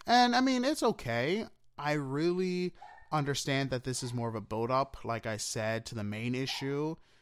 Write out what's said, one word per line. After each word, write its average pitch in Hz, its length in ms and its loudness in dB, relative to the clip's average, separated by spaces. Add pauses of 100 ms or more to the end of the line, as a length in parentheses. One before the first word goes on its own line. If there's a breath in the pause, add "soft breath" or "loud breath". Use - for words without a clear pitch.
And, 240 300 6
I 254 40 6
mean, 254 240 4
it's 294 180 2
okay. 165 640 0 (320)
I 147 140 0
really 175 840 0 (380 loud breath)
understand 139 580 0
that 127 140 -2
this 127 180 -4
is 120 120 -6
more 117 140 -2
of 113 60 -6
a 110 60 -4
build-up, 117 640 -2
like 113 220 -4
I 110 100 -2
said, 113 500 -2
to - 80 -10
the 110 100 -4
main 110 300 -2
issue. 139 640 -2 (260 soft breath)